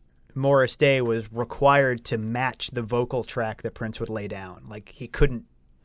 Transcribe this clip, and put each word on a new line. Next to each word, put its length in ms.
Morris 420
Day 240
was 320
required 760
to 120
match 540
the 100
vocal 420
track 380
that 100
Prince 280
would 100
lay 180
down. 400
Like, 220
he 180
couldn't 360